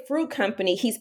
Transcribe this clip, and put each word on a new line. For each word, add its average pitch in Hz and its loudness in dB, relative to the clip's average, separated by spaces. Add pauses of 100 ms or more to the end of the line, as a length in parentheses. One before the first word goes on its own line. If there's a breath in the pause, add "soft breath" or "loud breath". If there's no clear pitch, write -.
Fruit 311 0
Company, 196 0
he's 226 0